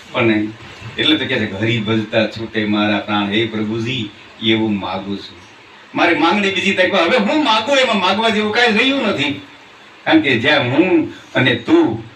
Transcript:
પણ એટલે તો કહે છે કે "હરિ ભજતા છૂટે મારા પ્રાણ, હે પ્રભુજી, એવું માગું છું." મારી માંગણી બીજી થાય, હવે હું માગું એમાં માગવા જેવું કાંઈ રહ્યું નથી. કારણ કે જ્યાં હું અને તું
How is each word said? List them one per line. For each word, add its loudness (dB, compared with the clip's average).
પણ 2
એટલે 2
તો -4
કહે -4
છે -2
કે -8
"હરિ 0
ભજતા 0
છૂટે -6
મારા 0
પ્રાણ, -2
હે 0
પ્રભુજી, -4
એવું 0
માગું -6
છું." -18
મારી 2
માંગણી 2
બીજી 0
થાય, 2
હવે 2
હું 2
માગું 2
એમાં 2
માગવા 0
જેવું 0
કાંઈ 2
રહ્યું 0
નથી. -2
કારણ 4
કે 0
જ્યાં 2
હું 2
અને 2
તું 2